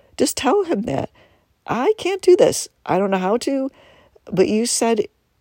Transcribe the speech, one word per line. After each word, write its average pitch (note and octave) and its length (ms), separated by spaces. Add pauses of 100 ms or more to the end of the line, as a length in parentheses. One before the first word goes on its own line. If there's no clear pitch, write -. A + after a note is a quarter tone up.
(160)
just - 200
tell G4 280
him C4 180
that. - 280 (560)
"I C4 320
can't F#4+ 240
do F4+ 120
this. - 340 (180)
I D#3+ 120
don't G3 120
know G3 80
how F#3+ 200
to, C4+ 320 (540)
but - 240
you A3 180
said A#3 380 (360)